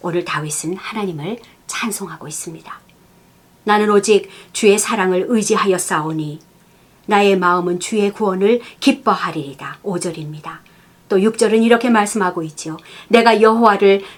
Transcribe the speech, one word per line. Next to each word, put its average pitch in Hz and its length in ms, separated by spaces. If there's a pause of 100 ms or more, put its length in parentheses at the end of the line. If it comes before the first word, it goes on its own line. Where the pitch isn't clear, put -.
오늘 170 240
다윗은 156 520
하나님을 196 640 (280)
찬송하고 196 640
있습니다. - 520 (840)
"나는 214 260
오직 202 380 (240)
주의 202 260
사랑을 185 500
의지하여 208 500
싸우니 156 600 (680)
나의 202 320
마음은 180 420
주의 202 320
구원을 208 480 (200)
기뻐하리이다." 151 1000
오 185 160
절입니다. 160 600 (480)
또 196 120
육 220 160
절은 220 260
이렇게 233 280
말씀하고 202 540
있죠. 160 340 (300)
"내가 226 340
여호와를 208 600 (160)